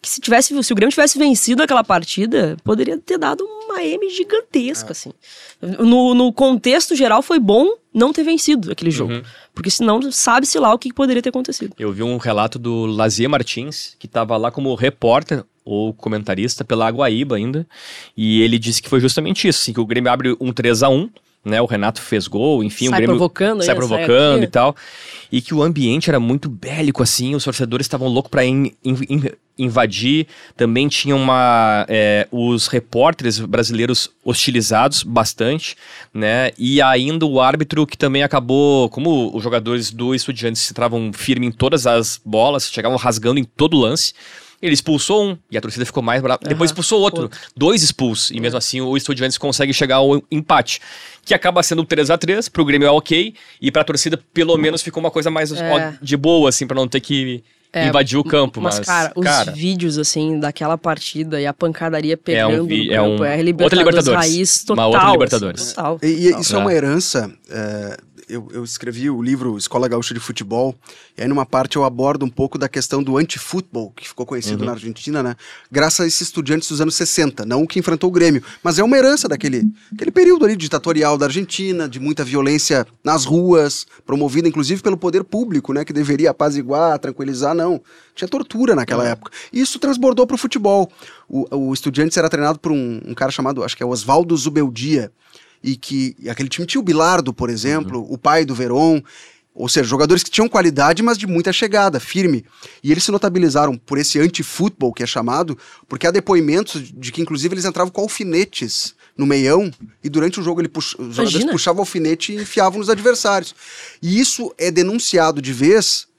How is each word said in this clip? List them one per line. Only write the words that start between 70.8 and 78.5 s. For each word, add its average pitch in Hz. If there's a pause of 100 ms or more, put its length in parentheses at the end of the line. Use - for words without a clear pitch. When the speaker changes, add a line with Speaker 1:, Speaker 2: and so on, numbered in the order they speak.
Speaker 2:
e -
aí 117
numa 139
parte 127
eu 143
abordo 135
um 131
pouco 135
da 135
questão 139
do 135
antifutebol, 156
que -
ficou -
conhecido 107
Speaker 3:
Uhum. 107
Speaker 2:
na 120
Argentina, 117
né? 123 (340)
Graças 147
a 175
esses 165
estudantes 156
dos 151
anos 156
sessenta, 151
não 127
o -
que 185
enfrentou 175
o 185
Grêmio, 170 (220)